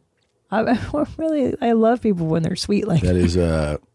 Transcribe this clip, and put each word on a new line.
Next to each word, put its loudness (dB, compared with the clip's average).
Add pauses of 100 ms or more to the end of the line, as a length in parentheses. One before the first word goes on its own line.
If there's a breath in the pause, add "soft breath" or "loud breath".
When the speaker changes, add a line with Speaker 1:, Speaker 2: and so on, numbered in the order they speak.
(500)
Speaker 1:
I, 0
<laughs> -2
I -2 (100)
really, -2
I 0
love 2
people 0
when 0
they're -2
sweet -2
like 2
Speaker 2:
That 2
Speaker 1:
that. 4
Speaker 2:
is, 2
uh, 0 (160)